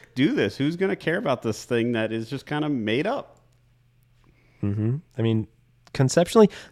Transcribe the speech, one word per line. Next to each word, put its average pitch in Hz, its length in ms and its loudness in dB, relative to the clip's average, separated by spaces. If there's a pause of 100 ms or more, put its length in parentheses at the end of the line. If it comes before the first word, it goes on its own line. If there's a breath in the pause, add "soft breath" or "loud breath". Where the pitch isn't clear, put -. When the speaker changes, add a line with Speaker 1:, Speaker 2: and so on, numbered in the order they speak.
(140)
Speaker 1:
do 214 200 2
this? - 240 0
Who's 151 180 -2
gonna 190 180 -2
care 160 220 -2
about 151 260 -2
this 110 220 -4
thing 120 280 0
that 110 200 -2
is 113 160 -6
just 139 160 -10
kinda 151 240 -4
made 123 380 0
up? - 340 -6 (1200)
Speaker 2:
Mm-hmm. 107 340 0 (220)
I 113 40 -2
mean, 110 260 0 (460)
conceptually, 175 560 4 (220 loud breath)